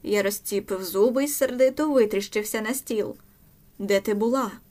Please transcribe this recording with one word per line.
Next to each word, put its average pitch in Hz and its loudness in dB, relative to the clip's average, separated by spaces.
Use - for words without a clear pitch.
Я 208 0
розціпив 196 -4
зуби 226 2
й 294 -2
сердито 262 2
витріщився 214 0
на 220 -4
стіл. - -4
«Де 196 2
ти 208 -2
була?» 226 0